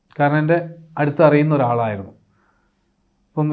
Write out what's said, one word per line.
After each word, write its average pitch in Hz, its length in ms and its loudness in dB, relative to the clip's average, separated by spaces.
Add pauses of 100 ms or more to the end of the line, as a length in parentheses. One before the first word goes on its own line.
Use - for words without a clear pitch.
(180)
കാരണം 147 240 0
എൻ്റെ 165 160 0 (440)
അടുത്ത് 147 260 -2
അറിയുന്ന 147 300 4
ഒരാളായിരുന്നു. 117 560 -4 (1160)
അപ്പം 151 240 -4